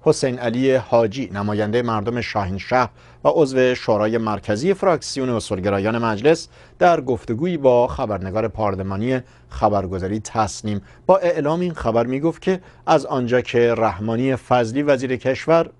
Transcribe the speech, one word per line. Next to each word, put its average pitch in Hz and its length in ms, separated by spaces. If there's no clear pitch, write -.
حسین 135 380
علی 123 360
حاجی، 117 600
نمایندهٔ 107 480
مردم 117 380
شاهینشهر 107 680
و - 100
عضو 131 400
شورای 110 440
مرکزی 110 560
فراکسیون 143 540
اصولگرایان 101 720
مجلس، 117 500
در 170 220
گفتگویی 127 560
با 127 300
خبرنگار 107 640
پارلمانی 101 720
خبرگزاری 98 720
تصنیم 104 600
با 190 120
اعلام 160 420
این 180 120
خبر 117 340
می‌گفت 143 360
که 185 180
از 160 200
آنجا 127 340
که 117 340
رحمانی 113 640
فضلی 123 460
وزیر 131 340
کشور 151 640